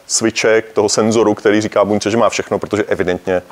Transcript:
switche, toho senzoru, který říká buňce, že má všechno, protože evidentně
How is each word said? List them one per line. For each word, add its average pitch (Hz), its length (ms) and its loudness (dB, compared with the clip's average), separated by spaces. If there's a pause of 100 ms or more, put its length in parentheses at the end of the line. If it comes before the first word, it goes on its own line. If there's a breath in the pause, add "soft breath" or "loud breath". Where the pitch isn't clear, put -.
switche, 113 540 0
toho 107 280 -2
senzoru, 110 440 2
který 107 280 2
říká 104 240 0
buňce, 104 260 0
že 117 60 0
má 107 120 2
všechno, - 300 -4
protože 104 240 -2
evidentně 90 580 -2 (100)